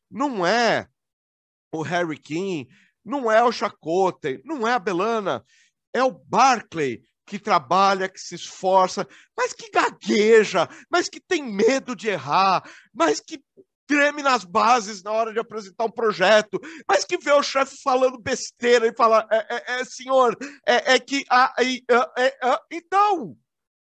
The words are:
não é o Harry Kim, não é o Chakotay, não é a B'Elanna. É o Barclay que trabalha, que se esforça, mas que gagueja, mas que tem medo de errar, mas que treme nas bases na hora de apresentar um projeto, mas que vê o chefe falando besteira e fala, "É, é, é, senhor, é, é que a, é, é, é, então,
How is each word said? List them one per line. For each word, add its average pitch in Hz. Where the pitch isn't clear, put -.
não 220
é 196
o 160
Harry 165
Kim, 165
não 240
é 220
o 240
Chakotay, 170
não 262
é 240
a 247
B'Elanna. 185
É 240
o 262
Barclay 196
que 202
trabalha, 190
que -
se -
esforça, 185
mas 480
que 440
gagueja, 214
mas 349
que 311
tem 349
medo 247
de 202
errar, 175
mas 311
que -
treme 294
nas 254
bases 208
na 208
hora 220
de 214
apresentar 220
um 214
projeto, 208
mas -
que 349
vê 294
o 285
chefe 269
falando 254
besteira 240
e 226
fala, 220
"É, 220
é, 247
é, 262
senhor, 254
é, 247
é 247
que 269
a, 247
é, 247
é, 262
é, 285
então, 339